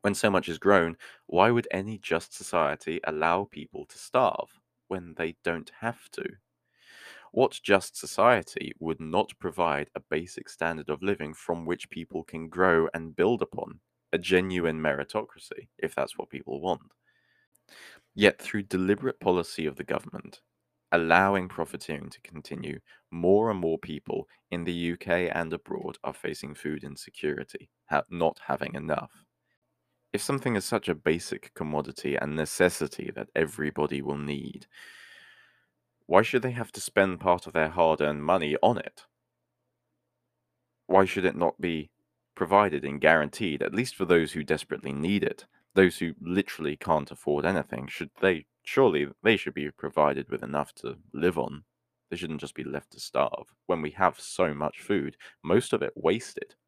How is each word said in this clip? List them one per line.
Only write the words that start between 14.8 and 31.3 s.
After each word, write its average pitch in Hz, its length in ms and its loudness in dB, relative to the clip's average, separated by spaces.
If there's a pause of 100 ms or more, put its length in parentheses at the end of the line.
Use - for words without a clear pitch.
if - 160 -4
that's - 240 -4
what - 100 -8
people - 320 -10
want. 90 220 -2 (1300)
Yet 101 280 4
through 104 220 -6
deliberate 98 560 0
policy 90 460 0
of 71 100 -4
the - 80 -10
government, - 580 -10 (480)
allowing 90 580 4
profiteering 78 600 -8
to - 100 -20
continue, 76 600 -12 (300)
more 98 400 4
and 98 100 -2
more 82 180 0
people - 500 -8 (220)
in 87 140 -6
the 87 80 -4
U 85 240 -2
K 90 340 0
and 82 220 -4
abroad - 500 -8
are 67 100 -6
facing 73 420 -10
food 76 280 -6
insecurity, - 880 -8 (160)
ha-, 76 240 0
not 85 380 0
having - 260 -4
enough. - 500 -6 (880)
If 101 80 -4
something 131 360 -2
is 98 100 -2
such 104 240 -2
a 82 40 2
basic - 600 -4